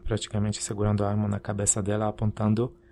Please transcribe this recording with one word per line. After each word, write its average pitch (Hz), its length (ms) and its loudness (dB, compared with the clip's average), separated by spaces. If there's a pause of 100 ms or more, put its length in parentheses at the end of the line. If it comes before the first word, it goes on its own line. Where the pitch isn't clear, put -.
praticamente 107 580 -2
segurando 104 400 0
a 101 60 2
arma 104 180 2
na 101 140 -2
cabeça 104 420 -2
dela, 107 240 0
apontando. 107 680 0 (160)